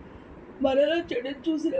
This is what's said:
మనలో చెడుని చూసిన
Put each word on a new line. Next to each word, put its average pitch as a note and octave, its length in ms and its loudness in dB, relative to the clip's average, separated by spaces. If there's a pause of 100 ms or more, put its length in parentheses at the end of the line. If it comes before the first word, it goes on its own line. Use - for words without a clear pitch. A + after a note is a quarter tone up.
(640)
మనలో C#4 340 4 (140)
చెడుని C4+ 360 -4
చూసిన D#4+ 340 0